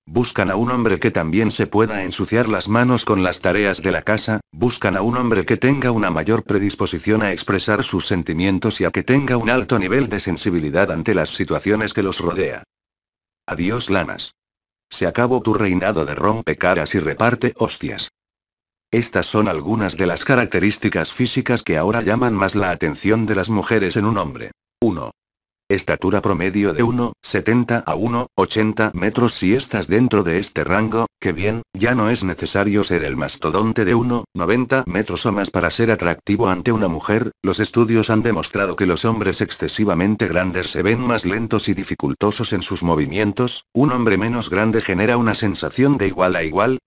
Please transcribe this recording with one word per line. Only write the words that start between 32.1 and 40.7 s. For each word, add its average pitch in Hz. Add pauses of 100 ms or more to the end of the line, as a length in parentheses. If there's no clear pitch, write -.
necesario 98
ser 85
el 69
mastodonte 98
de 92
uno 120 (100)
noventa 123
metros 90
o 110
más 101
para 85
ser 117
atractivo 101
ante 92
una 107
mujer. 101
Los 95
estudios 113
han 110
demostrado 98
que 101
los 87
hombres 107
excesivamente 98
grandes 87